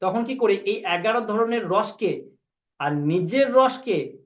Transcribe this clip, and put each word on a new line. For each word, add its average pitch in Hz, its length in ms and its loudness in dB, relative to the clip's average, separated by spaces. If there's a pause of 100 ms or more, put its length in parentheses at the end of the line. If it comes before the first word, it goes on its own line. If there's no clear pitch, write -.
তখন 196 240 0
কি 262 100 -4
করে, 214 200 2
এই 202 300 -2
এগারো 190 360 0
ধরনের 226 480 0
রসকে 202 560 -2 (540)
আর 147 140 -2
নিজের 180 600 0
রসকে 254 720 0